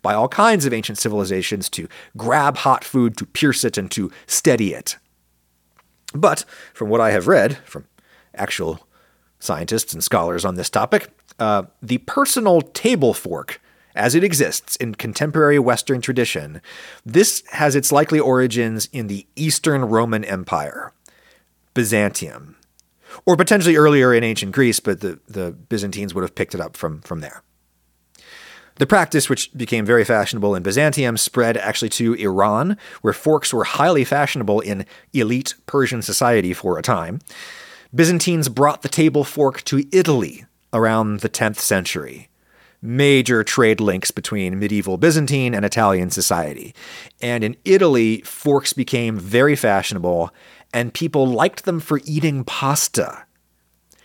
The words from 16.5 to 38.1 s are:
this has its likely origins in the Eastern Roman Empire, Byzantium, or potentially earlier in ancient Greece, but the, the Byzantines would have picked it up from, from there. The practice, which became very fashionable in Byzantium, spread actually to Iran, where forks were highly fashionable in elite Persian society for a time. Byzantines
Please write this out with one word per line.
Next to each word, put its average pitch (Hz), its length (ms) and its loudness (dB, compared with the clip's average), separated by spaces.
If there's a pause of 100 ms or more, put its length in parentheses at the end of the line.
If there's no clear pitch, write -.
this 151 460 2
has 147 240 0
its 139 160 0
likely 151 300 4
origins 120 720 0
in 117 160 -8
the 101 260 -8
Eastern 147 520 0
Roman 113 380 0
Empire, 85 680 -6 (840)
Byzantium, 98 840 -2 (720)
or 180 100 6
potentially 175 380 4
earlier 147 400 6
in 117 80 4
ancient 107 300 -4
Greece, 123 260 2
but 95 220 -4
the, 90 260 -8
the 92 240 -8
Byzantines 98 640 -8
would 92 80 -4
have 87 140 -6
picked - 180 -6
it 90 60 -6
up 82 160 -10
from, 78 240 -8
from 82 200 -10
there. - 220 -16 (1300)
The 135 100 0
practice, 165 420 2
which - 260 -4
became 117 300 -4
very 113 200 4
fashionable 104 500 0
in 90 80 -4
Byzantium, 123 540 0
spread 117 400 0
actually 107 340 -4
to 117 240 0
Iran, 107 640 0 (240)
where 104 100 2
forks - 400 0
were 110 120 0
highly 147 400 2
fashionable 117 560 0
in 98 260 -6 (260)
elite 123 420 -2 (120)
Persian 127 360 0
society 107 500 2
for 90 260 -4
a - 40 -8
time. 92 360 -2 (720)
Byzantines 165 560 2